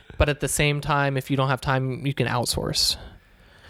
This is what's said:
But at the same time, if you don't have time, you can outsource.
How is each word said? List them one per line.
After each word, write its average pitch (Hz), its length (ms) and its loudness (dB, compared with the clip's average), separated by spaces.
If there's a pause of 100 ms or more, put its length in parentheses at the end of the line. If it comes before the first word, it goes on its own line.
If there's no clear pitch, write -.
(200)
But 147 100 4
at 143 120 -2
the 139 60 0
same 147 320 2
time, 139 380 2
if 131 140 -4
you 135 60 2
don't 135 100 4
have 135 120 2
time, 131 460 0
you 139 80 0
can 120 140 0
outsource. - 720 0 (720)